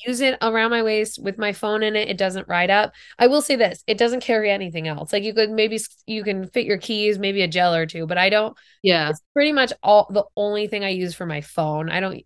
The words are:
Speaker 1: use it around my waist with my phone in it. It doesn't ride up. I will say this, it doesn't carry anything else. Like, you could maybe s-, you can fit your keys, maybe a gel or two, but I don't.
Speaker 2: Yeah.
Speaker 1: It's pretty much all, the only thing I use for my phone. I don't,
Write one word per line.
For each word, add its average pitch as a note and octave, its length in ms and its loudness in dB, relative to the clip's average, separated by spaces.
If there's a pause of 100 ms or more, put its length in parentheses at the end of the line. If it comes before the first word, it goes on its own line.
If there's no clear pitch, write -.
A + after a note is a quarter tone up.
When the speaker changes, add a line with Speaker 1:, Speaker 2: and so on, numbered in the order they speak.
Speaker 1:
use B3 140 -4
it C4 200 0
around A3+ 300 0
my A#3 100 0
waist A3 400 -2
with G3 160 -6
my G#3 140 -2
phone G#3+ 320 -2
in G#3+ 140 0
it. G#3+ 120 -2
It G3 80 -6
doesn't F#3+ 300 -4
ride F3+ 240 0
up. G#3 220 2 (260)
I A#3+ 80 8
will C#4+ 140 4
say C#4+ 160 0
this, F#3+ 280 0
it G#3+ 120 0
doesn't A#3 240 0
carry G#3+ 280 0
anything F3 380 -4
else. D3+ 260 -8
Like, G#3 100 0
you G#3+ 100 -4
could A3 180 2
maybe A3 240 0
s-, - 320 -10
you G#3+ 160 -6
can F#3+ 240 -4
fit A#3+ 180 -2
your G3+ 120 0
keys, G#3 420 -2
maybe G3 240 -2
a F3 60 2
gel F3 260 2
or E3 100 0
two, D#3+ 220 -8
but F3 100 -4
I F#3 120 4
don't. G#3+ 280 0 (240)
Speaker 2:
Yeah. E3+ 280 2
Speaker 1:
It's D#3 120 -4 (120)
pretty D4 180 2
much C4 220 2 (100)
all, G#3 260 6
the G3+ 140 0 (140)
only G#3 300 -2
thing G#3 180 -6
I G3 40 -2
use F3+ 240 -4
for F3+ 120 -10
my D3+ 160 -6
phone. D#3 480 -2
I E3 100 -2
don't, F#3+ 260 -6